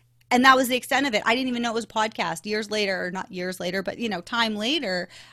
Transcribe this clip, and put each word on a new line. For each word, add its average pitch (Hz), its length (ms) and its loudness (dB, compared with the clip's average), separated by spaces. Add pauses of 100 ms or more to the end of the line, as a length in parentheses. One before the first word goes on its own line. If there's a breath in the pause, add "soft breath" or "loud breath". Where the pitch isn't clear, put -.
(320 loud breath)
And 247 120 6
that 262 120 10
was 262 120 4
the 254 80 0
extent 262 320 0
of 214 60 -4
it. 202 120 2
I 233 80 4
didn't 262 140 -2
even 240 140 -2
know 233 100 0
it - 20 -2
was 226 100 -2
a - 40 -18
podcast. 214 580 -2
Years 208 240 -4
later, 196 360 0
or 180 40 -4
not 185 220 -8
years 185 260 -6
later, 185 240 -4
but, - 160 -6
you 233 100 -2
know, 180 120 -4
time 226 360 -2
later, 214 520 -2 (240 loud breath)